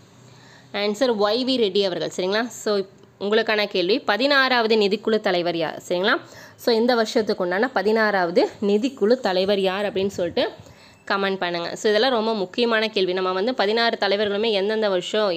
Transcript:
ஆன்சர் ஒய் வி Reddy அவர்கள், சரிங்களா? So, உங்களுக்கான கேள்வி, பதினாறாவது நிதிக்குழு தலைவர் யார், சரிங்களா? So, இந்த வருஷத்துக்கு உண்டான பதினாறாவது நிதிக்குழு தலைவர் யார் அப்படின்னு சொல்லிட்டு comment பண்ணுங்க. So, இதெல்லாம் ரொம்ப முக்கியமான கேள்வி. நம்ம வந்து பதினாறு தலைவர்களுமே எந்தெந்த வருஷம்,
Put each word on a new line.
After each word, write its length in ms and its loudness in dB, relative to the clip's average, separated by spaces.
ஆன்சர் 280 0
ஒய் 240 0
வி 160 2
Reddy 240 2
அவர்கள், 260 -6
சரிங்களா? 300 0
So, 100 -2
உங்களுக்கான 380 2
கேள்வி, 240 2
பதினாறாவது 720 2
நிதிக்குழு 440 2
தலைவர் 360 0
யார், 160 -4
சரிங்களா? 260 0
So, 60 0
இந்த 180 2
வருஷத்துக்கு 460 0
உண்டான 320 0
பதினாறாவது 640 2
நிதிக்குழு 460 2
தலைவர் 440 0
யார் 180 -2
அப்படின்னு 320 -2
சொல்லிட்டு 240 -2
comment 320 -2
பண்ணுங்க. 280 -4
So, 120 -2
இதெல்லாம் 280 2
ரொம்ப 140 0
முக்கியமான 520 0
கேள்வி. 240 0
நம்ம 200 0
வந்து 140 -2
பதினாறு 420 0
தலைவர்களுமே 460 0
எந்தெந்த 340 0
வருஷம், 420 -2